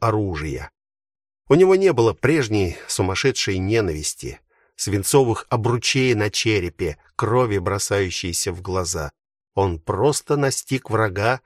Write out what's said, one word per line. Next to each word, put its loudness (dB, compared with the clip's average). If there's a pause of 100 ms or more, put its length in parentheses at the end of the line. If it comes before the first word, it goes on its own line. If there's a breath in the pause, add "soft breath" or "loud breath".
оружия. -2 (760)
У 4
него 6
не 4
было 4
прежней 0 (100)
сумасшедшей -2
ненависти, -2 (360)
свинцовых 2
обручей 0
на 0
черепе, -2 (180 soft breath)
крови, 0
бросающейся -2
в -12
глаза. -4 (440)
Он 0
просто 0
настиг -4
врага, 0